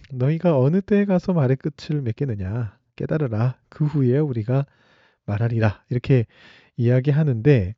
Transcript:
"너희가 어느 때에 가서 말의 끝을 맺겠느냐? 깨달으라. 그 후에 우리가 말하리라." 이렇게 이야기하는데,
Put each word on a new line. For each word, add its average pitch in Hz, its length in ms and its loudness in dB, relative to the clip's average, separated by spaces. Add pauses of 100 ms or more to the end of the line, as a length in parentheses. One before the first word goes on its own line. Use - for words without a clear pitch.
(120)
"너희가 147 480 0
어느 147 200 2
때에 202 260 0
가서 185 280 0
말의 135 240 2
끝을 - 460 -6
맺겠느냐? 110 760 -6 (180)
깨달으라. 127 640 -2 (120)
그 - 160 -2
후에 139 340 2
우리가 131 480 -2 (580)
말하리라." 113 640 -2
이렇게 120 380 0 (500)
이야기하는데, 127 1000 2